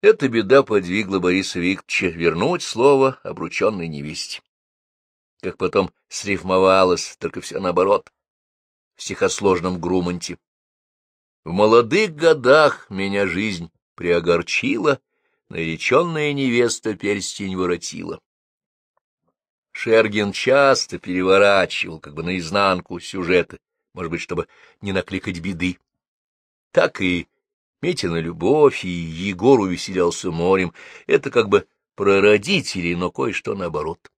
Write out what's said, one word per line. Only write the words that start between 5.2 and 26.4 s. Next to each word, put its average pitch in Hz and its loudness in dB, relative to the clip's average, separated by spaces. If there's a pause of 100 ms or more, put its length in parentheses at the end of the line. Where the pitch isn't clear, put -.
Как 92 -10
потом 92 0 (180)
срифмовалось, 92 2
только 87 -8
всё - -10
наоборот, 92 0 (840)
в - -18
стихосложном 92 0
Груманте: 87 -4 (1080)
«В 80 -8
молодых 117 4
годах 147 4
меня 98 -2
жизнь 90 -4 (240)
приогорчила, 87 0 (480)
наречённая 147 -2
невеста 120 -2
перстень 98 -6
воротила». 87 -6 (1500)
Шергин 107 2
часто 131 2
переворачивал, 92 2
как 73 -20
бы 80 -10
наизнанку, 90 -2
сюжеты, 90 -2 (360)
может 87 -10
быть, 85 -8
чтобы 85 -8 (320)
не 101 -8
накликать 92 -6
беды. 90 -6 (960)